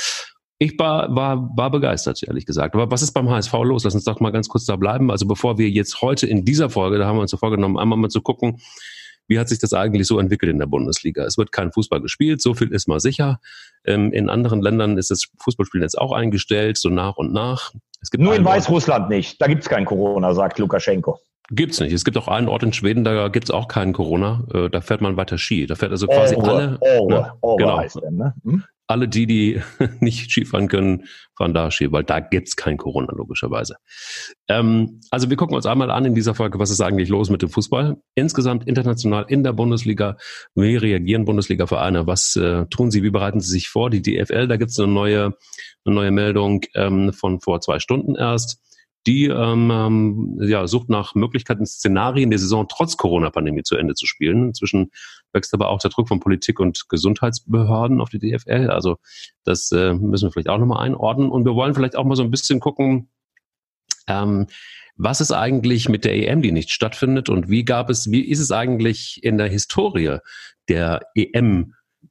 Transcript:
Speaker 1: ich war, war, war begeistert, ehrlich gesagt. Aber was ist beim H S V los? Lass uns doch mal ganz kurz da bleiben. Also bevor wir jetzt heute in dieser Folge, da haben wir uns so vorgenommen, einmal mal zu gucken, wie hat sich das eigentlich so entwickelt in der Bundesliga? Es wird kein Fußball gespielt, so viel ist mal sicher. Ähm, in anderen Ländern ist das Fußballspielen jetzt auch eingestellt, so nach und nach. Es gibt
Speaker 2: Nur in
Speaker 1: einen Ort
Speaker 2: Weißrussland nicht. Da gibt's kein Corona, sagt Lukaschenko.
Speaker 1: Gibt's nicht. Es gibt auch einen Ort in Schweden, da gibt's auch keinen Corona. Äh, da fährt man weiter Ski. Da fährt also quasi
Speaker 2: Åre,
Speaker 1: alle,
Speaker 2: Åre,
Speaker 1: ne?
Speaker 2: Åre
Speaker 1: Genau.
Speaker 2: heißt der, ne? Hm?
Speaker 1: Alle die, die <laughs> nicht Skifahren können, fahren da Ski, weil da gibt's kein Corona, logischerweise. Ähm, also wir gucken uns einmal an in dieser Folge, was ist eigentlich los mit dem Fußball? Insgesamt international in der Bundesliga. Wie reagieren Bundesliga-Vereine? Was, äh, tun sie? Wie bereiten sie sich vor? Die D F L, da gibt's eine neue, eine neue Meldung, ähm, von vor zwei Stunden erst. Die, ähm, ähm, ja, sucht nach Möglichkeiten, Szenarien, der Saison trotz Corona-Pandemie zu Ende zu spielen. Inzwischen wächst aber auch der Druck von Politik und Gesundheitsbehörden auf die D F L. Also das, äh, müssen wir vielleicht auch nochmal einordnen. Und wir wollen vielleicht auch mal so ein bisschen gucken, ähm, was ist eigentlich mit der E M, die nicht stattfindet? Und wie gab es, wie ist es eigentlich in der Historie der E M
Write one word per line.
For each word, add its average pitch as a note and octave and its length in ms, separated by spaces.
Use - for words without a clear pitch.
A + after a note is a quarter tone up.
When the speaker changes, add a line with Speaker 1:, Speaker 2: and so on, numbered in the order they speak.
Speaker 1:
ich D#3 200
war, D#3 340
war, C3 440
war B2+ 160
begeistert, C3+ 500
ehrlich - 240
gesagt. D#2 300
Aber A#2 120
was B2+ 140
ist D3+ 80
beim B2+ 180
H A#2+ 100
S G2+ 100
V A#2 160
los? B2 180
Lass G#2 140
uns G2+ 80
doch G#2+ 160
mal A2 100
ganz G#2+ 180
kurz - 160
da G2+ 120
bleiben. A#2 340
Also G2+ 160
bevor G#2+ 320
wir A2 100
jetzt G2+ 340
heute C3 260
in G2+ 160
dieser C#3+ 260
Folge, G2+ 280
da G2+ 80
haben G#2 100
wir G#2+ 60
uns F#2+ 100
so G2 40
vorgenommen, G2+ 400
einmal A2 220
mal A2 120
zu A2 100
gucken, A#2+ 400
wie A2 140
hat A#2 80
sich A#2 100
das - 140
eigentlich G2 340
so G#2+ 140
entwickelt F#2 320
in D2 80
der C#2+ 60
Bundesliga? C#2+ 580
Es - 120
wird G#2+ 140
kein F2+ 220
Fußball F2 280
gespielt, D3 400
so B2 140
viel A2+ 140
ist A2 180
mal D#2 140
sicher. C3+ 400
Ähm, G#2 280
in G#2 180
anderen A2+ 320
Ländern G#2 360
ist F#2+ 120
das F#2+ 140
Fußballspielen F#2+ 420
jetzt E2 160
auch C3 140
eingestellt, G#2+ 680
so F2 120
nach F2+ 260
und - 160
nach. A#2+ 400
Es - 120
gibt - 100
Speaker 2:
Nur G3+ 120
in G#3+ 40
Speaker 1:
einen F3+ 80
Ort F#3+ 120
Speaker 2:
Weißrussland C#3+ 500
nicht. G2+ 340
Da C#3+ 60
gibt's D3+ 200
kein G#2 160
Corona, F#2+ 480
sagt F#2+ 280
Lukaschenko. F#2+ 580
Speaker 1:
Gibt's B2 300
nicht. D2+ 140
Es F2 120
gibt A2+ 140
auch - 80
einen A2 220
Ort A2 160
in A2+ 80
Schweden, A2 320
da G#2+ 240
gibt's A#2 240
auch A#2 160
keinen F#2+ 240
Corona. G2 600
Äh, F2 160
da F2 120
fährt G#2+ 200
man G2 160
weiter F#2 220
Ski. E2 280
Da E2 100
fährt F#2+ 160
also G2 160
quasi A2 260
Speaker 2:
Åre, G#2+ 160
Speaker 1:
alle, C#3 300
Speaker 2:
Åre, B2 280
Speaker 1:
ne? E2 320
Speaker 2:
Åre A#2 180
Speaker 1:
Genau. F#2 200
Speaker 2:
heißt D2 240
der, D#2 80
ne? A2+ 320
Hm? E3 220
Speaker 1:
Alle A#2+ 180
die, A2+ 200
die G#2+ 360
<laughs> A#2+ 220
nicht A#2+ 280
Skifahren - 380
können, F#2+ 380
fahren E2+ 180
da E2 160
Ski, D2 220
weil D2 100
da D#2 160
gibt's - 380
kein D2+ 220
Corona, C#2 360
logischerweise. - 640
Ähm, A2+ 540
also B2 180
wir C#3 60
gucken D#3+ 180
uns B2 120
einmal B2 260
an C3 120
in A#2+ 120
dieser A2+ 180
Folge, G#2+ 240
was G2+ 120
ist G2 100
eigentlich F#2+ 300
los G2 200
mit G2 120
dem F2+ 60
Fußball? C3 480
Insgesamt B2+ 500
international A#2 600
in C#3 160
der C3 80
Bundesliga. A2 640
Wie G#2 180
reagieren G#2+ 520
Bundesliga-Vereine? F2+ 840
Was, - 260
äh, F2 320
tun B2 240
sie? G2+ 140
Wie G#2 60
bereiten G2+ 280
sie F2+ 140
sich F#2 160
vor? A#2 200
Die G#2 140
D G2+ 160
F F2+ 120
L, B2 180
da A#2 80
gibt's A#2 240
eine G2+ 120
neue, G2+ 440
eine G2+ 100
neue G2+ 160
Meldung, G2+ 520
ähm, G2 380
von F#2 280
vor - 200
zwei - 180
Stunden - 380
erst. A#2 440
Die, C#3 180
ähm, A#2 460
ähm, A2 680
ja, G2+ 260
sucht A#2+ 220
nach G#2 260
Möglichkeiten, A#2 500
Szenarien, A#2 680
der G#2 100
Saison G#2 260
trotz - 300
Corona-Pandemie D#2 680
zu - 140
Ende C#2+ 180
zu - 100
spielen. F#2+ 440
Inzwischen G2 420
wächst - 220
aber G2+ 140
auch G2 100
der F#2+ 140
Druck A#2 160
von G2 100
Politik G2 400
und F2+ 300
Gesundheitsbehörden A2+ 1120
auf A2+ 80
die G#2 100
D A2 140
F A#2 140
L. B2 220
Also F2 280
das, - 260
äh, F2+ 240
müssen G2 320
wir E2+ 60
vielleicht D#2+ 160
auch G2+ 100
nochmal A#2+ 260
einordnen. C3 460
Und B2 140
wir A#2+ 100
wollen C3+ 220
vielleicht C3 180
auch C3+ 80
mal C3+ 140
so B2+ 80
ein A#2 80
bisschen C3+ 260
gucken, C3+ 500
ähm, G2+ 400
was A2 240
ist D3+ 100
eigentlich A#2+ 580
mit G#2+ 160
der G2+ 120
E G#2 80
M, D3+ 180
die G#2+ 80
nicht E2 220
stattfindet? B2+ 560
Und F2+ 200
wie A#2 160
gab B2 260
es, A#2 200
wie A#2+ 180
ist D3 120
es D3+ 100
eigentlich A2+ 720
in A2 160
der G#2 80
Historie G2 680
der E2 340
E G#2+ 180
M G#2 420